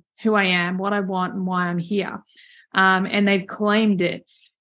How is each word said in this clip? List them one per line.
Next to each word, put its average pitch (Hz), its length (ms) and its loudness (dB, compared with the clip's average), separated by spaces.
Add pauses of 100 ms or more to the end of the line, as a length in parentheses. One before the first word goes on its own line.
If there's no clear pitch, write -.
(220)
who 220 120 2
I 202 100 2
am, 180 340 0
what 202 160 -2
I 202 60 0
want, 185 340 -4
and 185 120 -4
why 180 200 -2
I'm 175 100 -2
here." 175 460 -4 (500)
Um, 190 320 4
and 202 240 0
they've 196 180 2
claimed 208 540 0
it. 170 240 -2 (360)